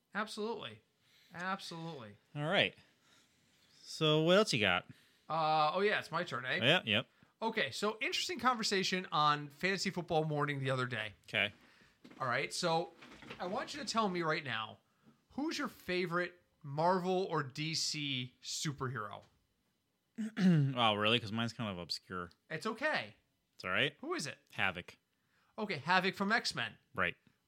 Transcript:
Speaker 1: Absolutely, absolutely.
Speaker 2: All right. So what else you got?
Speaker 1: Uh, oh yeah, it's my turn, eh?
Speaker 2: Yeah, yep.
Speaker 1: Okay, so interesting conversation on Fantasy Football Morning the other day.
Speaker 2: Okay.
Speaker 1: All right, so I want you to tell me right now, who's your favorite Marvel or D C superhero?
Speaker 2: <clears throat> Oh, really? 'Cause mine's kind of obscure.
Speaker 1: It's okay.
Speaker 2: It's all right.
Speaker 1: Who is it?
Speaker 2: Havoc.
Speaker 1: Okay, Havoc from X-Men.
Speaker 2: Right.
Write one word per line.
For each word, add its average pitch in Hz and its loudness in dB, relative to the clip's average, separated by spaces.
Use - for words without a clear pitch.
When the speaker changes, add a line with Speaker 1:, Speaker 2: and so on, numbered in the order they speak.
Speaker 1:
Absolutely, 214 -8
absolutely. 165 -8
Speaker 2:
All 147 -2
right. 156 4
So 156 4
what 175 6
else 214 4
you 117 2
got? 92 4
Speaker 1:
Uh, 156 4
oh 185 0
yeah, 202 2
it's 123 -6
my 165 -2
turn, 127 -6
eh? 143 -2
Speaker 2:
Yeah, 147 6
yep. 117 2
Speaker 1:
Okay, 214 -2
so 214 -2
interesting 359 -4
conversation 196 0
on 147 2
Fantasy 190 0
Football 165 0
Morning 147 0
the 131 0
other 127 0
day. 107 -6
Speaker 2:
Okay. 104 2
Speaker 1:
All 135 0
right, 131 0
so 165 0
I 196 -6
want 269 -6
you 302 -10
to 254 -10
tell 220 2
me 180 0
right 160 0
now, 110 -4
who's 294 -4
your 190 -4
favorite 175 -2
Marvel 180 2
or 156 0
D 151 -4
C 139 -2
superhero? 123 -4
Speaker 2:
<clears throat> 185 4
Oh, 113 6
really? 107 4
'Cause 110 -4
mine's 113 -2
kind 110 -6
of 90 -6
obscure. 87 -8
Speaker 1:
It's 160 -8
okay. 220 -4
Speaker 2:
It's - -12
all 92 -2
right. 120 2
Speaker 1:
Who - -8
is 156 -6
it? 120 -10
Speaker 2:
Havoc. 92 -2
Speaker 1:
Okay, 190 -6
Havoc 175 2
from 202 0
X-Men. 135 -2
Speaker 2:
Right. 87 0